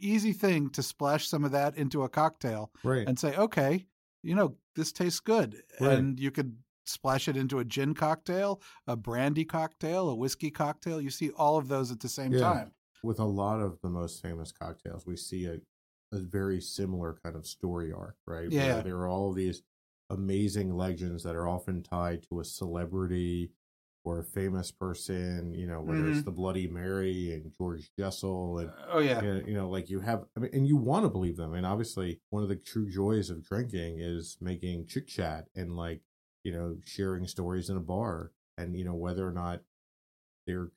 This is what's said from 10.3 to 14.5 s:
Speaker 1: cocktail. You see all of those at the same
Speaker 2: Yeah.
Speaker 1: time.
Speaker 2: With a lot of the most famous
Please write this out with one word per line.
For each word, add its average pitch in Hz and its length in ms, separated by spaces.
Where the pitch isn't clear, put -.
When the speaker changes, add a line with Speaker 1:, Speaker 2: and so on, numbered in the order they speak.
Speaker 1:
cocktail. 156 500
You 139 100
see 147 200
all 151 280
of 131 100
those 135 240
at 110 80
the 127 80
same 131 240
Speaker 2:
Yeah. 127 80
Speaker 1:
time. 113 320
Speaker 2:
With 110 180
a 110 60
lot 101 340
of 92 220
the 90 80
most 87 320
famous 82 280